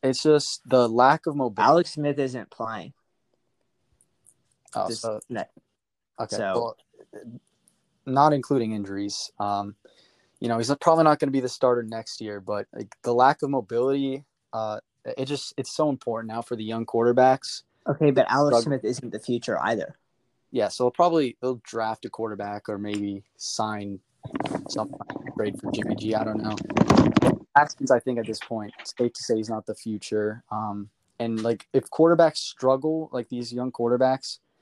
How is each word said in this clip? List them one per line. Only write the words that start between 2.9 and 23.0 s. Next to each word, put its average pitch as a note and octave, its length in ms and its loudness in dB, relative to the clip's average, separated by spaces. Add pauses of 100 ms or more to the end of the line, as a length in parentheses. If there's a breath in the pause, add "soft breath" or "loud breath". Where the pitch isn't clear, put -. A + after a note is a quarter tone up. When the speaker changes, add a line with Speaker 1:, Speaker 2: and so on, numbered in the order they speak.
Speaker 1:
Oh, G#2 140 -4
Speaker 2:
Just A2+ 140 -8
Speaker 1:
so, A2 180 -6 (100)
Speaker 2:
no. A2 140 -6 (760)
Speaker 1:
okay. G#2 180 -8
Speaker 2:
So G2 160 -2
Speaker 1:
Well, - 800 -10 (720)
not C#3 280 4
including B2+ 380 0
injuries. G2+ 680 -6
Um, G2+ 380 -4 (640 soft breath)
you - 80 -4
know, A#2 100 0
he's A#2 240 -2
probably D#3+ 220 6
not D3+ 160 6
gonna C#3 120 0
be C3+ 100 0
the B2 80 -2
starter A#2+ 340 2
next A2 380 -12
year, G#2 180 -8
but, G#2 340 -6
like, A2+ 300 -14
the A#2+ 100 0
lack C3 300 4
of C#3 60 -2
mobility, C3+ 720 -2 (300)
uh, G#2+ 260 -6 (380)
it C3 80 -4
just, C#3 320 -6
it's B2+ 180 -8
so D3+ 140 2
important A2+ 440 -6
now A#2 80 -6
for A#2+ 140 -8
the A2 80 -6
young A2+ 220 -6
quarterbacks. B2 800 4 (240)
Speaker 2:
Okay, D3 240 4
but C3 180 4
Alex C#3 280 4
Speaker 1:
Struggle. A#2 40 4 (180)
Speaker 2:
Smith G#2 60 -6
isn't B2 260 -6
the A2 80 -8
future A#2 420 -2
either. G#2 360 -4 (540)
Speaker 1:
Yeah, G#2 180 0
so - 160 -2
they'll B2 60 2
probably, E3 500 2
they'll B2+ 220 -4
draft A2 420 -6
a G#2+ 40 -10
quarterback G#2 600 -8
or G#2 80 -6
maybe G2+ 460 -6 (140)